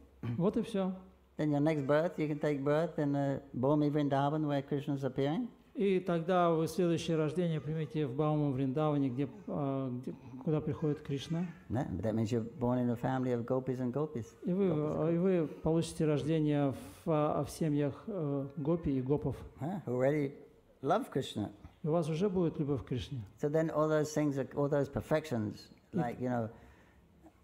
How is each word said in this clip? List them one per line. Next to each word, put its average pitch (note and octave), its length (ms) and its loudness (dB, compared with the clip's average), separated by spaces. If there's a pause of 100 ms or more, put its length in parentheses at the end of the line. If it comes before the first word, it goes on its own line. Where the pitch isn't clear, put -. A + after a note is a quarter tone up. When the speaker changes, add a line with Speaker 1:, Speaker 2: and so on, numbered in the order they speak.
(360)
Speaker 1:
Вот G3 200 2
и A3+ 60 0
всё. F#3+ 300 -2 (460)
Speaker 2:
Then D3+ 120 0
your C#3+ 100 2
next D3 260 2
birth, D#3 320 2
you D3+ 100 0
can D3 100 -2
take D3 260 0
birth D#3+ 340 2
in, C#3+ 160 2
uh, C#3 260 0 (140)
Bhumi D3 360 4
Vrindavan, D3 560 2
where C#3+ 160 0
Krishna C#3 320 -2
is C3+ 100 -4
appearing. C#3+ 440 0 (260)
Speaker 1:
И G3 260 2
тогда F3 500 2
вы D#3+ 160 2
следующее E3 520 0
рождение D#3 420 0
примете D#3 460 -2
в B2+ 80 -4
Бхаума D3+ 380 2
Вриндаване, C#3 580 2
где, C3+ 180 -2 (180)
а, C3+ 440 -2
где, B2 240 -6 (280)
куда D3+ 200 2
приходит D3 400 -2
Кришна. D#3+ 440 -4 (220)
Speaker 2:
No, A#2 220 0
but F2+ 140 -4
that A2 100 2
means A2+ 180 2
you're A#2 80 2 (180)
born B2 200 2
in B2 100 2
a A#2 80 0
family C3 380 0
of A#2 100 -2
gopis B2+ 360 -2
and B2 120 0
gopis. C#3+ 320 -2 (220)
Speaker 1:
И F3+ 80 0
вы, G3 140 2
Speaker 2:
Gopis D#3 100 2
and D#3 300 0
Speaker 1:
а, E3+ 40 2
и E3+ 60 2
вы F3 280 4 (160)
получите E3 440 2
рождение D3 680 2 (320)
в, E3+ 60 0
а, D3+ 340 2
в - 60 -10
семьях, C#3+ 560 0
э, C#3+ 400 -2 (100)
гопи D3+ 400 0
и C3 60 0
гопов. C#3 340 0 (240)
Speaker 2:
Huh? E3 240 -6
Who B2 140 -2
already C#3+ 340 2 (480)
love F#3 320 0
Krishna. A2 380 -4 (320)
Speaker 1:
И D#3+ 60 -4
у D3+ 40 0
вас E3 160 0
уже E3+ 220 0
будет F3 280 0
любовь C#3+ 240 0
к - 60 -12
Кришне. B2+ 320 -4 (180)
Speaker 2:
So D3 120 0
then D#3+ 180 2
all D3+ 180 2
those D3+ 280 2
things, D3 240 2
are, B2+ 160 -2
all C#3+ 160 2
those C#3+ 180 2
perfections, A2+ 800 -2 (240)
Speaker 1:
И G#3+ 60 -2
Speaker 2:
like, A#2+ 200 -2
you B2 120 -2
know, A#2 180 0 (960)